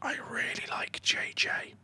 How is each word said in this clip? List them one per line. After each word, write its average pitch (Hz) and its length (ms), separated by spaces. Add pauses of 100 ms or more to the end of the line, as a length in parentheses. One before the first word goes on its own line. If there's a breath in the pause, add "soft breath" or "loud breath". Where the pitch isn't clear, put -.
I - 140 (140)
really - 400
like - 320
J - 320
J. - 500